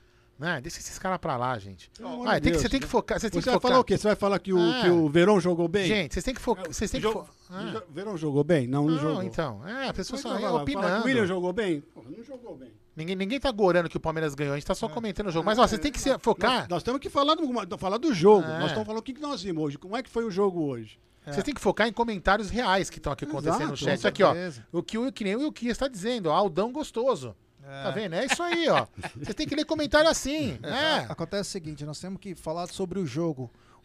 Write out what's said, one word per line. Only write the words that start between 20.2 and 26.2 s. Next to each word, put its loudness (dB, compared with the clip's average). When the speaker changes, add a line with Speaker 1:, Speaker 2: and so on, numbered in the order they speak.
Speaker 2:
o -2
jogo 2
hoje? -8
Speaker 1:
Vocês -2
têm -2
que -8
focar 2
em -2
comentários 0
reais 2
que -14
estão -4
aqui -6
acontecendo -2
no -4
Speaker 2:
Exato. -8
Speaker 1:
chat. 0
Speaker 3:
Com 4
Speaker 1:
Aqui, 2
ó, 6
Speaker 3:
certeza. -8
Speaker 1:
o -2
que -6
o, -2
que -8
nem 0
o -2
Kier -4
está -2
dizendo, -4